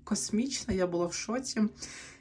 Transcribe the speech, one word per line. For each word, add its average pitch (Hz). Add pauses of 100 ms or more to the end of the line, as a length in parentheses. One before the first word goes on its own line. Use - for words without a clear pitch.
космічна, 220
я 180
була 175
в 170
шоці. 233 (580)